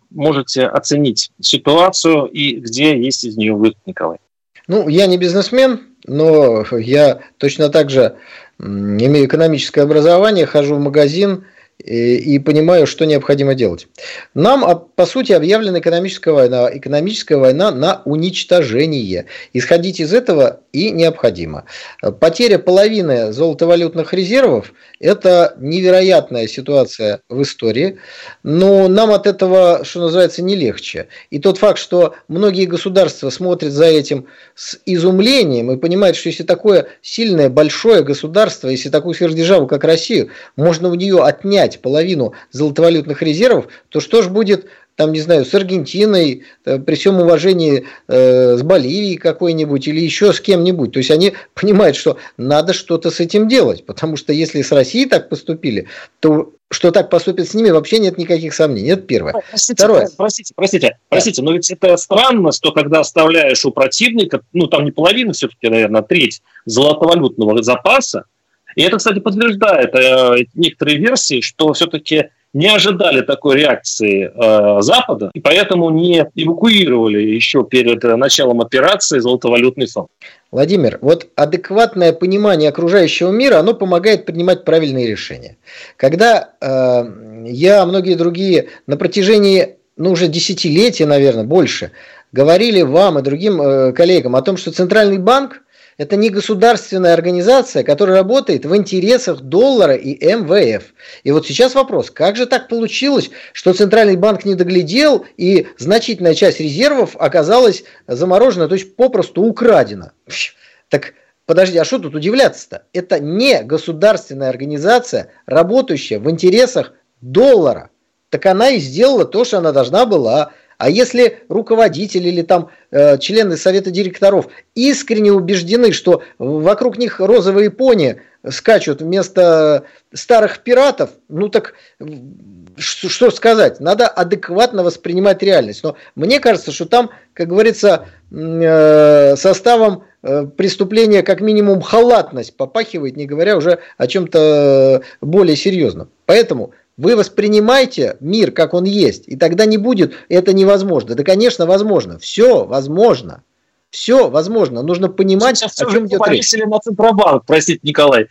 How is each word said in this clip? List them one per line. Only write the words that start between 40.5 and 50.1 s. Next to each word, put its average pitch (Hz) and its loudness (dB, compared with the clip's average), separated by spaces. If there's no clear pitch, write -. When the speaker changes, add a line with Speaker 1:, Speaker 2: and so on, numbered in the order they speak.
Speaker 2:
можно 165 0
у 175 -2
нее 180 2
отнять 185 0
половину 147 -2
золотовалютных 147 0
резервов, 165 0
то 151 -4
что 220 2
ж 180 -4
будет, 196 -2
там, 156 0
не 156 -4
знаю, 156 2
с - -10
Аргентиной, 185 -2
э, 135 -2
при 139 -4
всем 190 2
уважении, 165 2
э, 127 4
с 123 -2
Боливией 175 0
какой-нибудь 156 -2
или 156 -2
еще 170 2